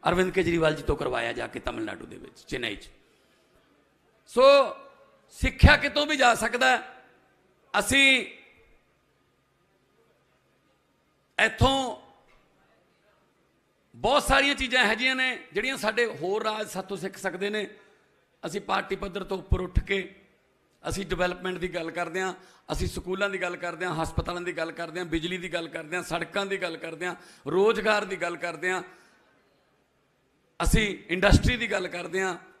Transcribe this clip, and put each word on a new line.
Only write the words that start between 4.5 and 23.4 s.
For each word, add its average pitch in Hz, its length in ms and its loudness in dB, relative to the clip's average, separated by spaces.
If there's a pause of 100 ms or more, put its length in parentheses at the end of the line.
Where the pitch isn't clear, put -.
ਸਿੱਖਿਆ - 460 6
ਕਿਤੋਂ 285 300 0
ਵੀ 302 100 -2
ਜਾ 247 180 6
ਸਕਦਾ 240 420 2
ਹੈ। - 60 -4 (960)
ਅਸੀਂ 269 480 4 (3000)
ਇੱਥੋਂ 254 580 2 (2000)
ਬਹੁਤ 226 260 2
ਸਾਰੀਆਂ 277 320 4
ਚੀਜ਼ਾਂ 254 300 2
ਇਹੋ 214 100 4
ਜਿਹੀਆਂ 262 220 0
ਨੇ 254 220 -2 (140)
ਜਿਹੜੀਆਂ 240 240 -2
ਸਾਡੇ 220 300 0
ਹੋਰ 190 360 -4
ਰਾਜ 220 260 -4
ਸਾਥੋਂ 190 280 -8
ਸਿੱਖ 190 200 -8
ਸਕਦੇ 190 340 -6
ਨੇ। 208 180 -4 (800)
ਅਸੀਂ 175 140 -6
ਪਾਰਟੀ 190 360 -2
ਪੱਧਰ 190 280 -8
ਤੋਂ 190 140 -6
ਉੱਪਰ - 220 0
ਉੱਠ 185 200 -2
ਕੇ 190 340 -4 (760)
ਅਸੀਂ 190 180 -6
development 180 520 -4
ਦੀ 170 160 -6
ਗੱਲ 165 160 -6
ਕਰਦੇ 170 300 -6
ਹਾਂ, 185 140 -4 (380)
ਅਸੀਂ 156 160 -2
ਸਕੂਲਾਂ 190 420 -4
ਦੀ 185 120 -4